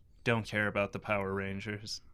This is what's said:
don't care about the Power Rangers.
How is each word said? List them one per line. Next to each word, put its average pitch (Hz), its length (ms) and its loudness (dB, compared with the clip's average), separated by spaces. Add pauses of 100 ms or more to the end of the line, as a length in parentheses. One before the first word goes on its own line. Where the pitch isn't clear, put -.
(240)
don't 113 220 2
care 104 220 2
about 101 240 2
the - 60 -4
Power 98 360 0
Rangers. 98 640 -4 (140)